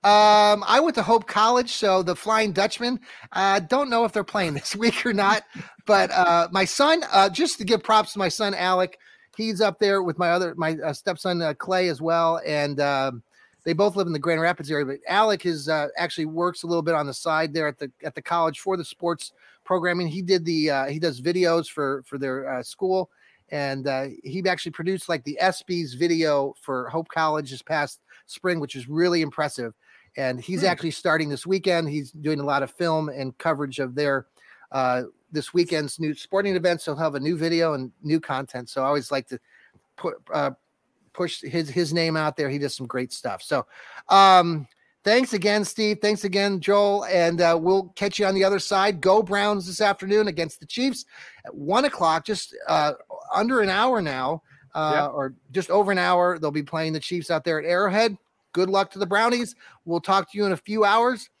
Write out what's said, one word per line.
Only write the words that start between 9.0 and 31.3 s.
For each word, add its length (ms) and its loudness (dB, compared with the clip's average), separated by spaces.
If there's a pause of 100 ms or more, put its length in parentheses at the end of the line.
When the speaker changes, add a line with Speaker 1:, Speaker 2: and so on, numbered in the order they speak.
Speaker 1:
he's 240 -2
up 180 0
there 220 2
with 160 -4
my 140 2
other, 240 0
my, 280 -2
uh, 100 -4
stepson, 480 -4
uh, 120 -2
Clay 360 0
as 120 -4
well, 440 2
and, 340 -2
um, 420 0 (420)
they 100 -2
both 220 2
live 120 0
in 60 -4
the 60 -2
Grand 220 0
Rapids 300 -2
area, 140 0
but 120 -8 (100)
Alec 380 2
is, 240 -4
uh, 260 0
actually 300 -4
works 380 -4
a 40 -8
little 140 0
bit 140 0
on 100 0
the 80 -8
side 400 -2
there 140 -2
at 100 -6
the, 140 -10 (120)
at 120 -10
the 80 -12
college 360 -2
for 160 -2
the 80 -6
sports 500 -6 (300)
programming. 440 -2
He 160 -6
did 220 2
the, 260 0
uh, 160 0
he 120 -6
does 220 -2
videos 480 0
for, 380 -4
for 100 -12
their, 340 -6
uh, 120 -6
school, 480 -2 (380)
and, 360 -4
uh, 220 -2 (160)
he 260 -8
actually 220 -4
produced, 380 -6
like, 160 -2
the 140 -8
S 220 0
B's 320 -6
video 680 0
for 300 -6
Hope 200 -6
College 420 -2
this 100 -14
past 380 -4 (260)
spring, 340 -4
which 160 -8
is 140 -12
really 320 2
impressive. 540 -4 (420)
And 240 -4
he's 200 -4
Speaker 2:
Hmm. 60 4
Speaker 1:
actually 240 0
starting 380 0
this 180 -8